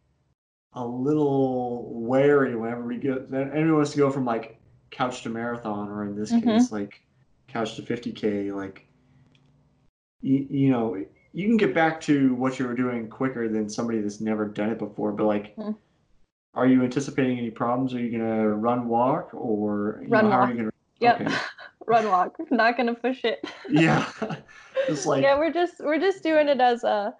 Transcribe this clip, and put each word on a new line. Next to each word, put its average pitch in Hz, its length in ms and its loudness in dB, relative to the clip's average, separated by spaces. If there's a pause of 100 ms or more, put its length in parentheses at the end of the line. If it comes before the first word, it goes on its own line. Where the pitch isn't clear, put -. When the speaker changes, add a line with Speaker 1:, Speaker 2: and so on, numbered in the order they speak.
(720)
Speaker 1:
a 127 100 -8
little 127 1080 0
wary 131 600 4
whenever 117 280 -6
we 120 140 -6
get, 131 340 -4
anyone 143 440 0
wants 147 160 2
to 147 60 -6
go 139 120 4
from, 135 160 -2
like, 113 340 -6 (300)
couch 127 340 -4
to 120 60 -8
marathon, 113 600 -6
or 104 160 -6
in 101 100 -8
this 107 160 -4
Speaker 2:
Mm-hmm. 233 180 4
Speaker 1:
case, 240 220 4
like, 101 300 -8 (460)
couch 110 280 -4
to - 80 -12
fifty 120 280 -6
K, 101 400 -2
like, 98 360 -10 (1400)
y-, 135 260 0
you 135 220 2
know, 110 320 0 (320)
you 185 120 -4
can 226 100 4
get - 160 2
back 160 280 2
to 139 340 4
what 131 240 -2
you 127 80 -2
were 120 80 -4
doing 120 340 -4
quicker 120 400 -4
than 107 200 -2
somebody 113 320 -2
that's 104 200 -6
never 107 240 0
done 104 240 -4
it 110 80 -4
before, 107 340 -6
but, 104 140 -2
like, 104 300 -2
Speaker 2:
Mm. 214 200 -6 (800)
Speaker 1:
are 127 140 2
you 127 160 6
anticipating 127 560 -2
any 120 100 -4
problems? 123 460 -2
Are 123 40 -4
you 120 160 -2
gonna 110 340 0
run, 120 380 0
walk, 127 460 0
or, 104 680 -2
you - 60 -8
Speaker 2:
Run, 220 160 6
Speaker 1:
know, 208 60 4
how 190 100 4
Speaker 2:
walk. 254 80 2
Speaker 1:
are - 20 -4
you 233 60 -4
gonna 220 120 -4 (300)
Speaker 2:
Yep. 233 220 4
Speaker 1:
Okay. 165 140 -2 (240)
Speaker 2:
<laughs> - 280 -20
Run, 220 200 4
walk. 180 300 0 (140)
Not 233 260 4
gonna 233 180 0
push 262 300 -4
it. - 180 -2 (140)
<laughs> - 120 -14
Speaker 1:
Yeah. 160 360 4 (160)
<laughs> 214 160 -6 (500)
It's - 180 -2
like 285 180 2
Speaker 2:
Yeah, 277 160 4
we're 311 140 0
just, 349 260 -2
we're 294 200 0
just 381 240 0
doing 302 260 4
it 269 100 2
as 247 240 2
a, 214 360 0